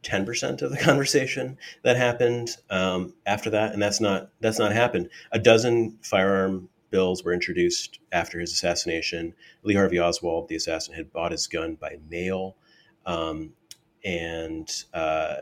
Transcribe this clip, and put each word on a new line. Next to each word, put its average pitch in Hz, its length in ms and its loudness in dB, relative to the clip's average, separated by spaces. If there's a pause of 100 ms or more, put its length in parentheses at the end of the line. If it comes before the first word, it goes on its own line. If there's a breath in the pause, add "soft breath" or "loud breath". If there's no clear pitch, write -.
ten 95 220 -2
percent 135 380 -4
of 139 80 -2
the 139 60 -6
<laughs> 143 120 0
conversation 135 680 0 (240 loud breath)
that 123 140 4
happened, 120 540 2 (200)
um, 92 420 0 (140)
after 104 240 -2
that, 107 220 2
and 101 100 -2
that's 104 180 0
not, 101 300 0 (100)
that's 110 180 0
not 107 140 4
happened. 123 380 2 (220 loud breath)
A 113 60 2
dozen 113 640 6
firearm 95 680 2 (220)
bills 92 340 2
were 85 80 0
introduced 87 680 -2 (140)
after 85 280 -2
his 85 120 -8
assassination. 82 840 -4 (280 loud breath)
Lee 104 120 2
Harvey 95 240 4
Oswald, 85 500 0
the 80 80 -6
assassin, 80 380 -6
had 80 180 -12
bought 85 200 -4
his 80 160 -6
gun 82 260 -6
by 76 240 -12 (100)
mail, 92 480 -6 (500 soft breath)
um, 80 460 -6 (520)
and, 82 680 -6 (240)
uh, 78 480 -2